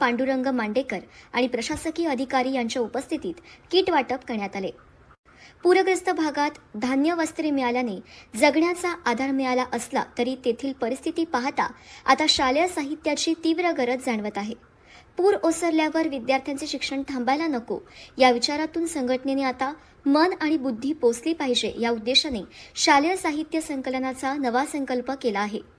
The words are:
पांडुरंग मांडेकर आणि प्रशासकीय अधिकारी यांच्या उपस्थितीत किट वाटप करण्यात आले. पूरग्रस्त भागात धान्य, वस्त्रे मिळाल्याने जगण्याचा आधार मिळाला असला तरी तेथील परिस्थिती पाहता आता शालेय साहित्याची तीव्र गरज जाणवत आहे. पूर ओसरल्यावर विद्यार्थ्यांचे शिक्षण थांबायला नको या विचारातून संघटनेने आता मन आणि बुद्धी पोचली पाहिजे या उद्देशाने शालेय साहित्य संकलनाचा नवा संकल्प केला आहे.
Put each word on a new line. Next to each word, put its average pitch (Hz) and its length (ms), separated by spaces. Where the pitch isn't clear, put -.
पांडुरंग 254 460
मांडेकर 247 520
आणि 254 140
प्रशासकीय 311 640
अधिकारी 262 440
यांच्या 247 300
उपस्थितीत 226 520
किट 370 200
वाटप 262 280
करण्यात 202 280
आले. 190 140
पूरग्रस्त 370 480
भागात 302 400
धान्य, 269 400
वस्त्रे 311 360
मिळाल्याने 247 500
जगण्याचा 330 560
आधार 247 240
मिळाला 254 420
असला 247 300
तरी 247 160
तेथील 254 280
परिस्थिती 269 520
पाहता 269 460
आता 269 220
शालेय 277 380
साहित्याची 311 680
तीव्र 330 260
गरज 262 360
जाणवत 208 320
आहे. 208 160
पूर 392 260
ओसरल्यावर 320 680
विद्यार्थ्यांचे 269 580
शिक्षण 277 360
थांबायला 269 440
नको 254 320
या 254 120
विचारातून 302 560
संघटनेने 269 560
आता 262 300
मन 302 240
आणि 311 160
बुद्धी 269 360
पोचली 247 400
पाहिजे 247 480
या 233 100
उद्देशाने 233 500
शालेय 311 400
साहित्य 311 440
संकलनाचा 262 760
नवा 262 300
संकल्प 262 480
केला 202 180
आहे. 208 380